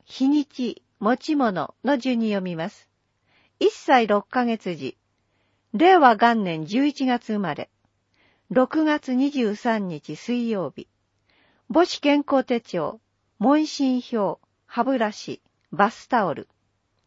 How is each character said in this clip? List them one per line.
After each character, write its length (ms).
日 240
に 180
ち、 380
持 160
ち 200
物 400
の 120
順 220
に 100
読 140
み 140
ま 120
す。 200
一 120
歳 360
六 200
ヶ 160
月 320
時、 220
令 240
和 180
元 280
年 220
十 200
一 200
月 260
生 80
ま 140
れ、 160
六 340
月 300
二 180
十 240
三 320
日 300
水 320
曜 260
日。 140
母 140
子 160
健 260
康 160
手 160
帳、 400
問 260
診 360
票、 400
歯 180
ブ 140
ラ 160
シ、 280
バ 200
ス 180
タ 160
オ 80
ル。 160